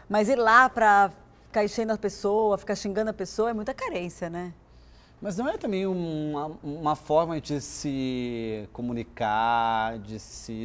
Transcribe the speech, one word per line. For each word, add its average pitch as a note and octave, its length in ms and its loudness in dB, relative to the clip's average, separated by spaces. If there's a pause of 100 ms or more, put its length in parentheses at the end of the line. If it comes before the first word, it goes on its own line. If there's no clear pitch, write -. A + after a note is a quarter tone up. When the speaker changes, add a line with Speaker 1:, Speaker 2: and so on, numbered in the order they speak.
Speaker 1:
Mas G#3 180 2
ir C4+ 80 4
lá A#3+ 320 8
pra G#3 420 6 (380)
ficar G#3+ 160 0
enchendo A3 300 -2
a G#3+ 40 0
pessoa, G#3 600 0
ficar G3+ 180 -4
xingando G#3 340 -2
a G#3+ 40 -6
pessoa, G#3+ 380 -2
é - 20 -4
muita G#3+ 200 -6
carência, F3+ 560 -6
né? F3 240 -8 (680)
Speaker 2:
Mas F#3+ 160 -6
não A#3+ 100 -2
é G#4 100 -4
também G3 300 -2
uma, D#3 640 -4 (100)
uma D3+ 360 -2
forma D#3+ 420 0
de D3 220 -6
se A#2+ 1120 -6
comunicar, A2+ 1300 0
de G#2+ 200 -12
se - 320 -14 (120)